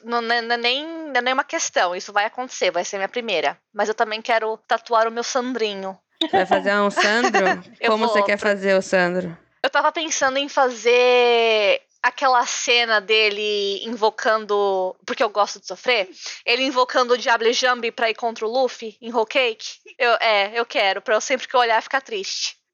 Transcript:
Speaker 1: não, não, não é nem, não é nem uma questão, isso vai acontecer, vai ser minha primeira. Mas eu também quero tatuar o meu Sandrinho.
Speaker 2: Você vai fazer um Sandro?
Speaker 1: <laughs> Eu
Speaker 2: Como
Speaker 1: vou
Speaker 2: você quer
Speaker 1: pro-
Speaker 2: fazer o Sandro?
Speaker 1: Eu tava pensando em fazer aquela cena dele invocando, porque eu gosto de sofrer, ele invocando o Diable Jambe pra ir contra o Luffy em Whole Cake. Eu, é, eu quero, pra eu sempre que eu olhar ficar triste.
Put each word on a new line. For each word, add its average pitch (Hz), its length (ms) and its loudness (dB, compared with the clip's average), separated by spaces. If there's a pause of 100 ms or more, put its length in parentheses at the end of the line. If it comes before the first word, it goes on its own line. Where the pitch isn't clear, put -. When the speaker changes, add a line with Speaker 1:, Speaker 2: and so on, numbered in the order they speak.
Speaker 1:
não, 240 160 -2
não, 233 220 -2
não 233 140 -2
é - 20 -4
nem, 247 280 -2
não 320 280 -10
é 247 80 0
nem 254 100 0
uma 262 120 0
questão, 214 520 -2
isso 196 160 -12
vai 208 140 0
acontecer, 247 440 -4
vai 170 140 -2
ser - 140 -8
minha 190 100 -4
primeira. 175 480 -2 (160)
Mas 208 160 -2
eu 214 60 -2
também 214 260 -4
quero 220 380 -2 (100)
tatuar 226 400 0
o - 20 -4
meu 233 120 -6
Sandrinho. 220 760 -4 (240)
Speaker 2:
Você 320 160 -2
vai 185 100 4
fazer 196 280 0
um 202 160 2
Sandro? 330 540 2
Speaker 1:
<laughs> 339 340 -2
Eu 233 120 0
Speaker 2:
Como 220 160 2
Speaker 1:
vou 220 80 0
Speaker 2:
você 208 80 4
quer 202 160 0
Speaker 1:
pro- 214 100 0
Speaker 2:
fazer 196 260 2
o 190 60 4
Sandro? 180 560 0 (260)
Speaker 1:
Eu 269 60 0
tava 294 240 2
pensando 294 460 -2
em 285 100 -4
fazer 240 1300 4 (240)
aquela 254 440 2
cena 233 560 0
dele 208 840 0
invocando, 208 1200 0
porque - 180 -4
eu 226 60 0
gosto 202 320 -2
de - 60 -20
sofrer, 196 420 -2 (380)
ele 240 180 0
invocando 254 480 2
o 247 60 2
Diable 233 340 2
Jambe 247 400 0
pra 233 160 -2
ir 220 60 -2
contra 226 320 -6
o 214 40 -2
Luffy 240 520 -2
em 226 100 -12
Whole 226 140 2
Cake. 240 400 -2 (320)
Eu, 240 140 2
é, 214 460 2
eu 233 60 0
quero, 196 380 0
pra 214 140 0
eu 233 40 2
sempre 254 260 -4
que - 80 -14
eu 254 60 6
olhar 233 220 2
ficar - 180 -2
triste. - 560 -8 (180)